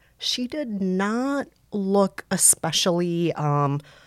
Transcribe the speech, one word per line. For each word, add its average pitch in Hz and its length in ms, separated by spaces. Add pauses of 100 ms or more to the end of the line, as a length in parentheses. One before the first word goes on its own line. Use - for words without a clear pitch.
(160)
she - 300
did 226 340
not 220 680 (240)
look 196 580
especially, 170 1040
um, 143 460 (260)